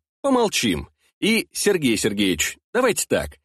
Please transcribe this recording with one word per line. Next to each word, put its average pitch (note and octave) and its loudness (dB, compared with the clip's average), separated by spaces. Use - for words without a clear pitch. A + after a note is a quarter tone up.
помолчим. G3 0
И, G#3+ 0
Сергей D3+ 0
Сергеевич, G2+ -2
давайте A#3 0
так, D2+ -4